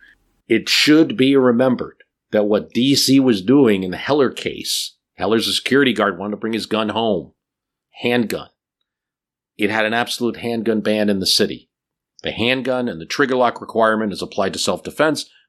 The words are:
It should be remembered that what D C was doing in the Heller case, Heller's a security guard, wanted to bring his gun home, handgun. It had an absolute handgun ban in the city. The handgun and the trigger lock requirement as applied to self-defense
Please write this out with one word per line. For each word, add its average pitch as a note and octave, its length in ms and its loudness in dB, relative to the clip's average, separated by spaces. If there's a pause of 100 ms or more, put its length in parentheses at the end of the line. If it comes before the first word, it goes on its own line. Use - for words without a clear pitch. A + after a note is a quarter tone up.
(480)
It - 220 0
should D3+ 480 4
be C3+ 180 4
remembered B2 680 2 (280)
that G#2+ 140 2
what G#2 280 0
D C#3+ 220 2
C C3 240 4
was B2 220 4
doing A2 420 4
in F#2 80 -6
the F2 60 -8
Heller C#3 320 0
case, - 680 -8 (200)
Heller's G#2 320 0
a G2 60 -4
security C3+ 400 2
guard, G2+ 240 0
wanted G2 140 -8
to G#2 60 -8
bring A2 160 -6
his A2 120 -6
gun G#2+ 240 -2
home, G#2+ 440 -2 (680)
handgun. A2+ 480 -2 (1080)
It G#2 120 0
had A2 160 0
an A2 80 -2
absolute A#2 440 -2
handgun A2+ 440 -2
ban G#2+ 280 0
in G2+ 100 0
the F#2 60 -4
city. - 440 -2 (540)
The - 80 -6
handgun B2+ 560 -2
and E2+ 140 -8
the E2 40 -14
trigger C3 300 -2
lock B2 260 0
requirement A2 500 0
as F2 100 -10
applied F#2+ 320 -4
to F2 60 -8
self-defense B2+ 680 -2 (200)